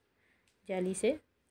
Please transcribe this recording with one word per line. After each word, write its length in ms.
जाली 260
से। 220